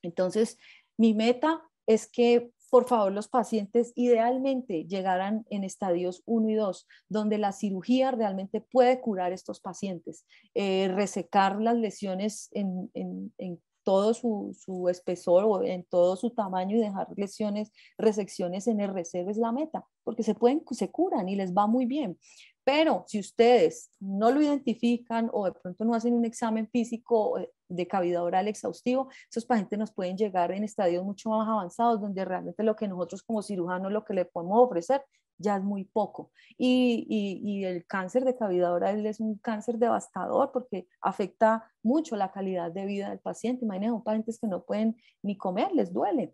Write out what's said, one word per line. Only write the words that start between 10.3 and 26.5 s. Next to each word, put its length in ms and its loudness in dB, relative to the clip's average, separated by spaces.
eh, 360 2
resecar 680 2
las 140 2
lesiones 760 -4
en, 440 -4
en, 420 -8
en 240 -10
todo 320 4
su, 440 -4
su 300 -2
espesor 540 2
o 180 2
en 220 -2
todo 320 4
su 160 -4
tamaño 460 -2
y 20 4
dejar 360 -2
lesiones, 560 -4
resecciones 680 0
en 120 2
R 260 -2
cero 240 -4
es 80 -4
la 140 0
meta, 340 -6
porque 200 -4
se 100 0
pueden, 380 2
se 180 -2
curan 400 0
y 60 -2
les 180 -2
va 140 4
muy 180 2
bien. 320 -4
Pero 420 4
si 120 -4
ustedes 800 2
no 320 0
lo 100 2
identifican 920 0
o 100 -2
de 80 0
pronto 320 -10
no 120 2
hacen 180 0
un 100 2
examen 460 -2